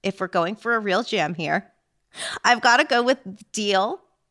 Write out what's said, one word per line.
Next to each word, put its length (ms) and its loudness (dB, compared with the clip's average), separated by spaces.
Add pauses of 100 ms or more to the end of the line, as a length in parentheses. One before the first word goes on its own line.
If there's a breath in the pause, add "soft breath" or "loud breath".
if 160 -4
we're 80 -4
going 280 0
for 200 -2
a 40 0
real 240 0
jam 300 -2
here, 320 -4 (760 loud breath)
I've 180 4
gotta 220 4
go 180 0
with 180 2 (340)
Deal 480 0 (300)